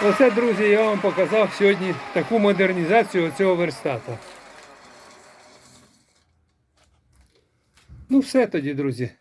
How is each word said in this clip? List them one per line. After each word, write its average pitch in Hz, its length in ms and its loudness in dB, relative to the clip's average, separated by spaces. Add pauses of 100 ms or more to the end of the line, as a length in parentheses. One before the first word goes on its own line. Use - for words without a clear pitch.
Оце, 208 280 4
друзі, 214 320 0
я 208 200 4
вам 208 160 0
показав 190 540 0
сьогодні 190 420 0 (180)
таку 185 260 0
модернізацію 185 880 2
оцього 185 280 0
верстата. 143 600 -6 (4000)
Ну, 269 100 4
все 254 280 0
тоді, 143 260 -4
друзі. 127 360 -4 (120)